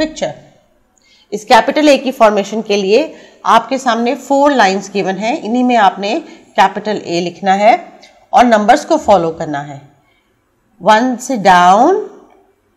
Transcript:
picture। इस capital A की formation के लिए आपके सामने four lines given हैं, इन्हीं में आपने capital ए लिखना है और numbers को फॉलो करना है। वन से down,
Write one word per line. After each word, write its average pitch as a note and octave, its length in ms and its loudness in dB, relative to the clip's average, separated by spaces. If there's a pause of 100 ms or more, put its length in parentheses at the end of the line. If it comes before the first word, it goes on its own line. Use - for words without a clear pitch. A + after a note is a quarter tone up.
picture। G3+ 300 -8 (1000)
इस G#3 120 -10
capital C4+ 440 2
A C4+ 100 6
की B3+ 140 -6
formation G#3+ 500 0
के G#3 140 -4
लिए G#3+ 380 0 (320)
आपके A3+ 320 2
सामने A#3+ 380 -2
four C#4 360 0
lines G3 400 0
given F#3+ 240 -4
हैं, G#3+ 260 -6
इन्हीं A#3+ 220 -2
में B3 120 0
आपने G3+ 420 -2 (380)
capital G3 500 -2
ए E3+ 140 -4
लिखना F3 340 -4
है G#3 180 2 (600)
और G#3+ 120 4
numbers A3+ 400 2
को D#4+ 140 -2
फॉलो F3 320 2
करना D3+ 300 -8
है। C#3+ 200 -14 (1000)
वन A3 380 2
से - 200 -6
down, G3 680 4 (720)